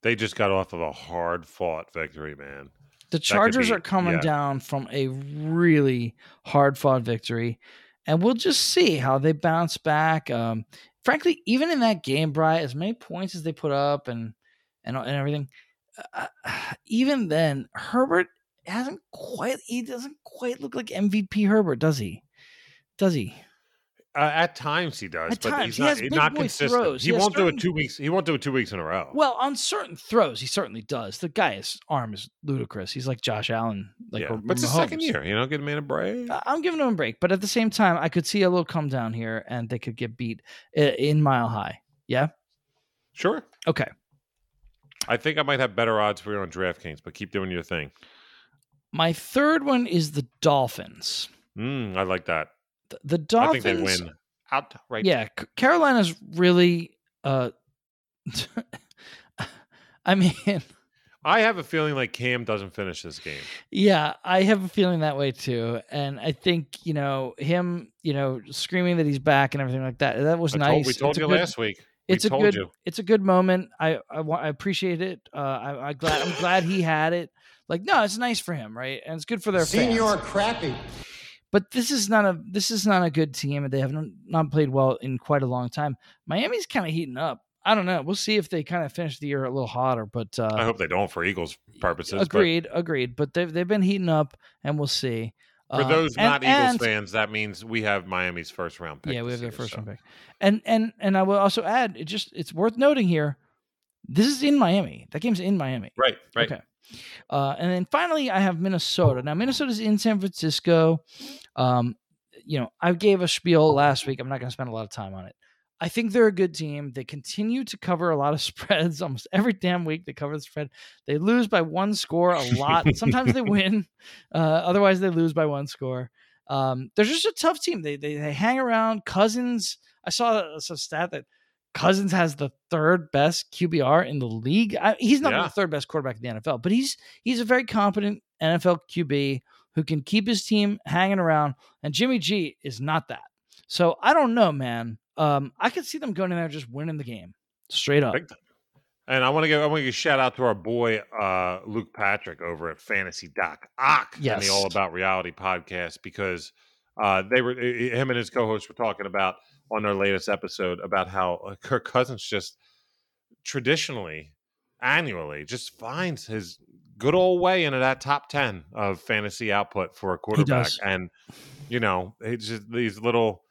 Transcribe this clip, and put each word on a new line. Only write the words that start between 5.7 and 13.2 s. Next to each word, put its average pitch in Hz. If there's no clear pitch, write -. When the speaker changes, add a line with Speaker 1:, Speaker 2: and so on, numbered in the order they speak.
Speaker 2:
hard-fought 139
victory, 117
and 165
we'll 240
just 269
see 277
how 135
they 151
bounce 165
back. 156
Um, 117
frankly, 302
even 262
in 302
that 220
game, 147
Bri, 160
as 135
many 180
points 185